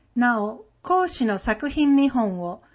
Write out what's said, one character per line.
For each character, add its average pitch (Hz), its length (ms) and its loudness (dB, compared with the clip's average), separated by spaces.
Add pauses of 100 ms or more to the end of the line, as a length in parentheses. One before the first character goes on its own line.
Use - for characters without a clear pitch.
(160)
な 240 280 2
お、 220 220 -8 (180)
講 370 240 2
師 262 180 -2
の 202 140 0
作 240 300 -4
品 285 260 2
見 277 140 4
本 208 320 -2
を 175 200 -10 (140)